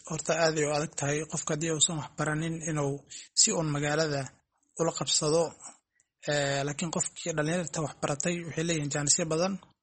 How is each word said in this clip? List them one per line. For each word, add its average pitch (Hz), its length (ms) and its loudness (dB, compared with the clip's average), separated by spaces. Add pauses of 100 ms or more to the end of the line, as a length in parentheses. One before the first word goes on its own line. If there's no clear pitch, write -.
horta 160 300 -2
aad 160 240 4
ay 151 80 2
u 147 80 0
adag 151 220 0
tahay 143 300 0
qofka - 260 -6
haddii 160 200 -2
uusan 156 260 2
wax 135 160 -6
baranin 156 480 -2
inuu 151 320 0 (380)
si - 200 4
uun 170 160 0
magaalada 147 540 0 (560)
ula 165 140 2
qabsado. 160 520 2 (800)
Ee, 139 400 0
laakiin 147 280 -2
qofkii - 420 -2
dhalinyarta 156 480 0
wax 139 180 -4
baratay 156 440 -2
waxay 160 200 -4
leeyihiin 156 280 0
jaanisyo 147 340 2
badan. 175 280 0 (300)